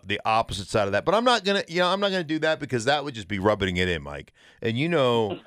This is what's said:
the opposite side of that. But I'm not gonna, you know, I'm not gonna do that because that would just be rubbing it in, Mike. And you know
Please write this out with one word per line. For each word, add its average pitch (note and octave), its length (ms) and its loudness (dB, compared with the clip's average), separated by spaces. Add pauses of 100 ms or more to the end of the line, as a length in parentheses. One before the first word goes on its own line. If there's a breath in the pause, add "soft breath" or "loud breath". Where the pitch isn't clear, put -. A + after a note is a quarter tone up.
the G2 180 -4
opposite A2 460 -2
side G#2+ 160 2
of G2+ 80 -4
that. G2+ 100 0
But E3 100 0
I'm A3+ 120 2
not A#3+ 180 2
gonna, G3 240 0
you E3+ 120 -2
know, F3+ 100 4
I'm F#3+ 100 0
not G3+ 120 0
gonna F#3 120 -2
do D#3 160 -2
that D#3 220 0
because A#2+ 240 -2
that C#3+ 180 2
would C#3+ 120 -8
just G2+ 120 -12
be G2+ 100 -4
rubbing F#2+ 380 2
it F2+ 140 2
in, E2 120 -2
Mike. C#2+ 300 -12 (300 soft breath)
And A#2 180 -2
you D3+ 80 0
know A#2+ 600 2